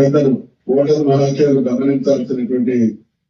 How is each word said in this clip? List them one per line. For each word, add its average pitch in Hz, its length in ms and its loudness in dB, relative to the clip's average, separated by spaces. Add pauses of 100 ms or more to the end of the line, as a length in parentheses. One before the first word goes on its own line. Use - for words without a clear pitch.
పెద్దలు, 139 320 2 (420)
ఓటర్ 147 360 0
మహాశయులు 139 580 2
గమనించాల్సినటువంటి 127 1080 -2 (540)